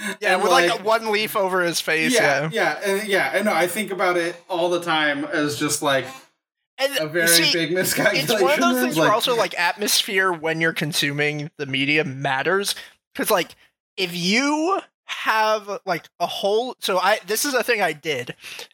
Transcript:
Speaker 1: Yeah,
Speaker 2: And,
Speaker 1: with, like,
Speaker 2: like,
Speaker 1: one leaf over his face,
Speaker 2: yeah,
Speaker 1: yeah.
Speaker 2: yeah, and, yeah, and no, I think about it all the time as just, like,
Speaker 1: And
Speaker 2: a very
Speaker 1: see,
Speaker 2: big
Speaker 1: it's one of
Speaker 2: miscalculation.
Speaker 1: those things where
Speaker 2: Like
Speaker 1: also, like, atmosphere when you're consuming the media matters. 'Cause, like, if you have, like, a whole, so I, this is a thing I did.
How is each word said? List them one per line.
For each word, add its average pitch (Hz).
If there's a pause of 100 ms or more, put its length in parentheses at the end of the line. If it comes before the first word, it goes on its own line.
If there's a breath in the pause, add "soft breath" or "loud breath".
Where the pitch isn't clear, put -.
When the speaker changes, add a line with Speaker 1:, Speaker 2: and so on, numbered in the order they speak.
(200 loud breath)
Speaker 1:
Yeah, 196
Speaker 2:
And, 190
Speaker 1:
with, 214
like, 254
Speaker 2:
like, 214
Speaker 1:
one 220
leaf 208
over 190
his 170
face, 160
Speaker 2:
yeah, 143
Speaker 1:
yeah. 156
Speaker 2:
yeah, 202 (200)
and, 214
yeah, 185
and 202
no, 202
I 170
think 190
about 180
it 170 (120)
all 175
the 175
time 151
as 147
just, 147
like, 135 (720)
Speaker 1:
And 277
Speaker 2:
a 156
very 165
Speaker 1:
see, 170
Speaker 2:
big 165
Speaker 1:
it's 185
one -
of 208
Speaker 2:
miscalculation. 240
Speaker 1:
those 254
things 247
where 160
Speaker 2:
Like 214
Speaker 1:
also, 233
like, 196
atmosphere 190
when 160
you're 165
consuming 147
the 143
media 139
matters. 143 (400 loud breath)
'Cause, -
like, 185 (420 soft breath)
if 175
you 285 (260)
have, 214
like, 165 (100)
a 175
whole, 220
so -
I, 185
this 208
is 285
a 233
thing 226
I 170
did. 147 (400 loud breath)